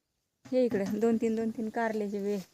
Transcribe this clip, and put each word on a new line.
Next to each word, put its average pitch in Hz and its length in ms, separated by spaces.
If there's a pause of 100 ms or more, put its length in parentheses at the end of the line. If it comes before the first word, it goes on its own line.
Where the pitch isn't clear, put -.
(460)
हे 254 180
इकडे 220 200 (160)
दोन 226 160
तीन, 226 200
दोन 226 140
तीन 220 240
कारल्याचे 214 460
वेल, 202 200 (140)